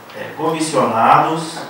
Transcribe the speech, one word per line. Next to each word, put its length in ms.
é, 180
comissionados 1200